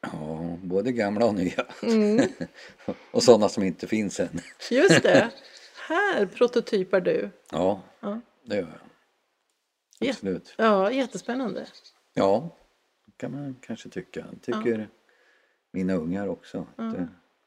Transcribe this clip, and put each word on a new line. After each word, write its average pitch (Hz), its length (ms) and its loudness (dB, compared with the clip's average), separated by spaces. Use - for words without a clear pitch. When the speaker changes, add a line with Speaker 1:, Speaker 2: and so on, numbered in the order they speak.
Speaker 1:
Ja, 80 600 -8
både 98 300 0
gamla 107 340 2
och 107 80 2
nya. - 320 -2
Speaker 2:
Mm. 220 460 2
Speaker 1:
<laughs> - 400 -12
Och 117 120 0
sådana 107 260 8
som 104 140 -2
inte 92 240 -4
finns 107 340 -2
än. 85 200 -6
Speaker 2:
Just 262 320 6
det. 180 280 6
Speaker 1:
<laughs> - 320 -18
Speaker 2:
Här 330 380 0
prototypar 208 760 0
du. 180 300 -2
Speaker 1:
Ja, 185 320 0
Speaker 2:
Ja. 214 200 -8
Speaker 1:
det 110 120 -6
gör 98 60 -2
jag. - 1500 -14
Speaker 2:
Jät- - 40 0
Speaker 1:
Absolut. 190 460 -8
Speaker 2:
Ja, 208 340 4
jättespännande. 247 760 -4
Speaker 1:
Ja, 104 420 0
kan 131 160 -10
man 139 280 -10
kanske - 280 -14
tycka. - 360 -12
Tycker 113 360 -2
Speaker 2:
Ja. 107 80 -8
Speaker 1:
mina 92 220 -2
ungar 90 340 -4
också. - 380 -10
Speaker 2:
Ja. 226 80 -12
Speaker 1:
Det, 92 240 -8